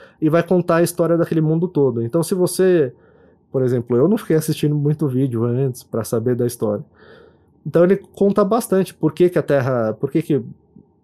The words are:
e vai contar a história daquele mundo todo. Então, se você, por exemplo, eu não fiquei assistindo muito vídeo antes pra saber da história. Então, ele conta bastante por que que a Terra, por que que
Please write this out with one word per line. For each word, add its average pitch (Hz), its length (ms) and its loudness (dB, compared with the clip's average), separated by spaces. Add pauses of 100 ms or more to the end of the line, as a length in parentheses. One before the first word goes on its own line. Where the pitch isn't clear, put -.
(200)
e 156 100 0
vai 165 140 2
contar 170 340 0
a 170 60 4
história 170 340 0
daquele 165 240 0
mundo 160 260 0
todo. 131 360 0
Então, 139 200 -2
se 180 120 -4
você, 180 580 2 (580)
por 131 120 0
exemplo, 123 340 0
eu 135 100 4
não 214 100 2
fiquei - 180 -2
assistindo 156 400 0
muito 147 320 -2
vídeo 127 380 -2
antes 127 380 -2
pra 113 200 -6
saber 120 320 -2
da 120 100 -2
história. 117 380 -4 (840)
Então, 165 180 2
ele 185 140 4
conta 196 480 0
bastante 190 480 -2
por 156 200 -2
que 180 160 2
que 175 100 0
a 139 40 -4
Terra, 123 500 0
por - 180 -6
que 160 100 0
que 143 200 -2 (640)